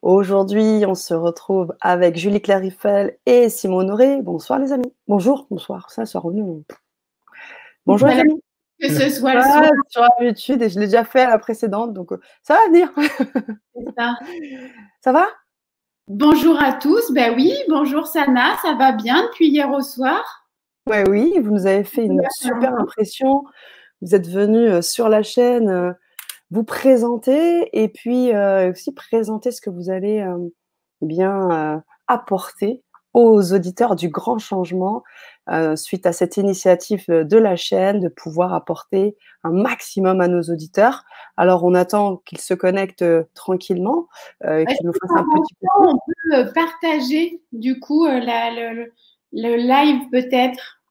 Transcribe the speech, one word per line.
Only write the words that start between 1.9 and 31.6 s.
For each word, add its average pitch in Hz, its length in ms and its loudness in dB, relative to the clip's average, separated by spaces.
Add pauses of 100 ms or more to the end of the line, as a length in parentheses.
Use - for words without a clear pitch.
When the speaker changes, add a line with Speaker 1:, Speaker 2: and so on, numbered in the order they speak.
Speaker 1:
Julie 202 240 -2
Claire 196 180 0
Riffel 202 640 -2
et 240 240 6
Simon 190 300 -2
Honoré. 233 420 2
Bonsoir 175 380 -6
les 269 120 -2
amis. 254 220 -4 (160)
Bonjour, 208 400 0
bonsoir, 185 420 -12
ça, 226 140 -8
c'est 214 140 -10
revenu. 180 240 -6 (1400)
Bonjour 202 220 4
les 254 80 4
Speaker 2:
Voilà. 302 160 4
Speaker 1:
amis. 311 100 -6 (360)
Speaker 2:
Que 277 120 -4
ce 285 180 0
soit 269 240 -2
le 262 80 4
Speaker 1:
Ah, 254 100 4
Speaker 2:
soir. 302 200 6 (180)
Speaker 1:
sur 233 140 0
l'habitude, 240 580 2
et 233 80 0
je 180 100 -4
l'ai 208 60 0
déjà 220 200 2
fait 254 180 2
à 247 80 2
la 220 80 4
précédente, 220 560 -4
donc, 185 180 -12
euh, 185 80 -12 (220)
ça - 100 0
va 440 160 6
venir. 339 240 6 (840)
Speaker 2:
C'est 240 220 -14
ça. 240 220 -4 (840)
Speaker 1:
Ça 262 100 2
va ? 339 160 4 (760)
Speaker 2:
Bonjour 294 560 4
à 262 120 0
tous, 392 400 0
ben 233 200 2
oui, 269 200 2 (160)
bonjour 294 360 0
Sana, 277 540 0
ça 311 140 -2
va 269 180 2
bien 233 360 0
depuis 330 200 2
hier 285 240 0
au 277 80 -2
soir ? 277 680 -6 (360)
Speaker 1:
Ouais, 208 220 2
oui, 220 240 2 (100)
vous 208 100 -2
nous 190 140 0
avez 196 160 2
fait 226 220 -4
une 185 120 0
Speaker 2:
Merci. 185 280 -2
Speaker 1:
super 247 340 -2
impression. 269 640 -2 (600)
Vous 180 120 -2
êtes 180 140 0
venus, 208 420 2
euh, 175 120 2
sur 220 260 -2
la 214 140 4
chaîne, 240 480 0
euh, 180 220 -2 (600)
vous 208 100 -2
présenter 262 1120 0
et 220 120 0
puis, 247 440 -2
euh, 196 380 2
aussi 185 240 -10
présenter 220 560 -4
ce 240 100 -12
que - 80 -10
vous 180 220 -10
allez, 202 300 -2
euh, 185 160 -6 (640)
bien, 185 500 -2
euh, 156 300 -2 (260)